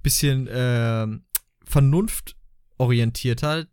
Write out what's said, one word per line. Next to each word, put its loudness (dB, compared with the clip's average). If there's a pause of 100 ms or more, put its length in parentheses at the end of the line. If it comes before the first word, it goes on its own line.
bisschen, 0
ähm, -2 (380)
vernunftorientierter. 0